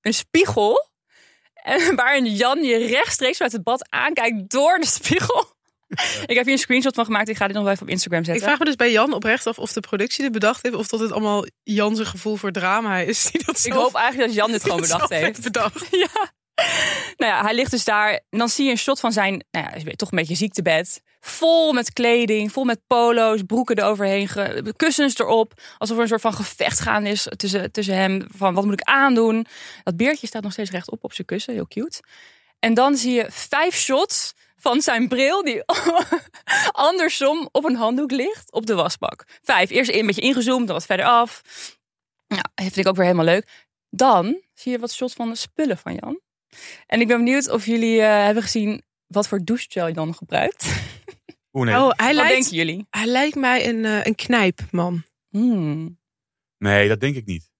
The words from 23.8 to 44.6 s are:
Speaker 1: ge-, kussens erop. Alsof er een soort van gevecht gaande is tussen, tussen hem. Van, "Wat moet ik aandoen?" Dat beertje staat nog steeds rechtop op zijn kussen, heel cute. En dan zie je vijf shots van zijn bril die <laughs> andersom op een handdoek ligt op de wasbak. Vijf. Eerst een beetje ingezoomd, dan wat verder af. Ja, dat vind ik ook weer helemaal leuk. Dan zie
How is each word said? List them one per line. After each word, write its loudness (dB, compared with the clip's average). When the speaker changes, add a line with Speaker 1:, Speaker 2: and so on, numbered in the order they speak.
Speaker 1:
ge-, -6
kussens 2
erop. 0
Alsof -4
er 2
een 0
soort 0
van 0
gevecht -2
gaande 0
is -2
tussen, -4
tussen -2
hem. 0
Van, 0
"Wat 0
moet 0
ik -6
aandoen?" 4
Dat -4
beertje -2
staat -10
nog -8
steeds -8
rechtop -10
op -10
zijn -10
kussen, -8
heel -6
cute. -10
En 2
dan 4
zie 0
je 0
vijf -2
shots 0
van 2
zijn 0
bril 2
die -4
<laughs> 0
andersom 2
op 0
een 2
handdoek 0
ligt -4
op -4
de 0
wasbak. -4
Vijf. 2
Eerst 0
een 0
beetje -2
ingezoomd, 0
dan -4
wat -8
verder 0
af. 2
Ja, -4
dat -6
vind -4
ik 0
ook 0
weer 2
helemaal 4
leuk. 0
Dan 2
zie -6